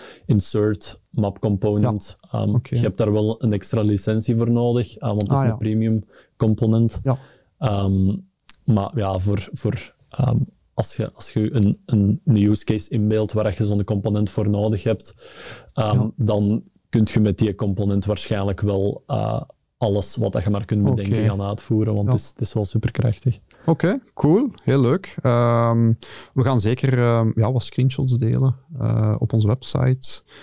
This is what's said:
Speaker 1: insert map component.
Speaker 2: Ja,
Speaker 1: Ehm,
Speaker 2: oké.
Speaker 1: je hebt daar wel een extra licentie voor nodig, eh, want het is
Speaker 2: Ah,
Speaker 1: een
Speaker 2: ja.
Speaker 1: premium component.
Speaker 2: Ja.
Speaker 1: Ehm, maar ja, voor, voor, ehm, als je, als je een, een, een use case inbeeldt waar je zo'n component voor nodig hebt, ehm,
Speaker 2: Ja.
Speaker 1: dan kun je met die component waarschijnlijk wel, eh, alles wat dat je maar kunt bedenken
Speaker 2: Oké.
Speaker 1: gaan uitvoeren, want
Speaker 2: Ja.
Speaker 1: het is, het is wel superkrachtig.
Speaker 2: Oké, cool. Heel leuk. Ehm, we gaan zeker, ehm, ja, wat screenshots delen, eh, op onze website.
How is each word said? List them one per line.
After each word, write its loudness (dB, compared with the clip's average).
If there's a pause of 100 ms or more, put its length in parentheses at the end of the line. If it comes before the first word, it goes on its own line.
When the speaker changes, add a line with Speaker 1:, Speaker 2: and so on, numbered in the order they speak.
(260)
Speaker 1:
insert 0
map -2
component. 0 (140)
Speaker 2:
Ja, -4
Speaker 1:
Ehm, 0
Speaker 2:
oké. -2
Speaker 1:
je 0
hebt -2
daar 2
wel 0
een 2
extra -2
licentie 0
voor 0
nodig, 0
eh, -6
want 0
het -2
is 2
Speaker 2:
Ah, 2
Speaker 1:
een 2
Speaker 2:
ja. -2
Speaker 1:
premium 0 (340)
component. 2
Speaker 2:
Ja. -2 (400)
Speaker 1:
Ehm, 0 (500)
maar 2
ja, -2
voor, -2
voor, -6 (160)
ehm, -2 (360)
als -6
je, -4
als -18
je -2
een, 2
een, 2
een 4
use 2
case -2
inbeeldt 0
waar 0
je 0
zo'n 0
component -2
voor -2
nodig 0
hebt, -4 (580)
ehm, 2
Speaker 2:
Ja. 0
Speaker 1:
dan 0 (260)
kun 2
je 2
met 2
die 0
component -2
waarschijnlijk -2
wel, -2
eh, -2 (360)
alles -2
wat -2
dat -2
je -2
maar -2
kunt 0
bedenken 0
Speaker 2:
Oké. 2
Speaker 1:
gaan -2
uitvoeren, -2
want -2
Speaker 2:
Ja. 0
Speaker 1:
het 0
is, -16
het -10
is -6
wel 0
superkrachtig. -2 (260)
Speaker 2:
Oké, 0 (140)
cool. 2 (140)
Heel 2
leuk. 0
Ehm, 2 (400)
we 2
gaan 2
zeker, 0
ehm, 2
ja, 2
wat -2
screenshots 0
delen, 2 (240)
eh, 0
op -2
onze 4
website. -2 (220)